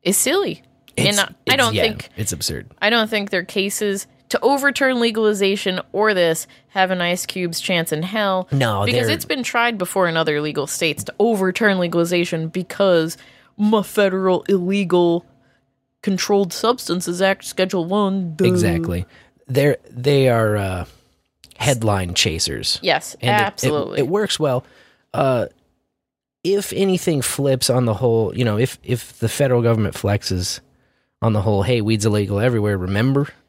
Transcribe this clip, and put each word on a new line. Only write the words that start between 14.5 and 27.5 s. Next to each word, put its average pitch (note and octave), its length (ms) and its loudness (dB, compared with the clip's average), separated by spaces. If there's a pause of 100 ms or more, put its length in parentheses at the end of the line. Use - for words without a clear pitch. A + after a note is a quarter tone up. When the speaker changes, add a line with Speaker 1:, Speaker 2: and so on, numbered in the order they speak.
Speaker 1:
controlled G3 500 0
substances F3+ 680 -2
act F#3+ 240 0
Schedule F#3 400 -2
One. F#3+ 500 -2
Duh. F#3 100 0
Speaker 2:
Exactly. E3+ 600 0 (420)
They're, C3+ 300 2 (140)
they C3+ 380 2
are, A2 280 2
uh, F#2+ 280 -4 (720)
headline G#2 580 0
chasers. D#2+ 680 -2
Speaker 1:
Yes, D#3+ 400 -2
Speaker 2:
And - 80 0
it, G#3 40 2 (100)
it, - 20 2
Speaker 1:
absolutely. D3 540 -2
Speaker 2:
it B2+ 80 0
works G3+ 320 -2
well. C3 260 0 (480)
Uh, C3 320 2 (960)
if G3 300 -2
anything F#3 480 0
flips C3+ 480 0